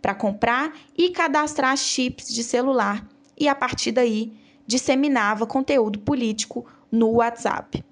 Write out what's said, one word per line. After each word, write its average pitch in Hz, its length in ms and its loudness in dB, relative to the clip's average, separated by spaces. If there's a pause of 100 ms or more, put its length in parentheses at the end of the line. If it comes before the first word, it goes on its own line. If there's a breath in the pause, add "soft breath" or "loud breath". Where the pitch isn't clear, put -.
para 196 140 0
comprar 233 600 -2 (200 loud breath)
e 349 120 2
cadastrar 302 680 0
chips - 560 -4
de 233 120 -4
celular 240 640 0 (300)
e, 294 100 2
a 277 60 4
partir 247 360 -2
daí, 226 440 0 (320 loud breath)
disseminava 240 800 2
conteúdo 240 520 0
político 240 680 -4 (260 loud breath)
no 226 200 4
WhatsApp. 233 800 -2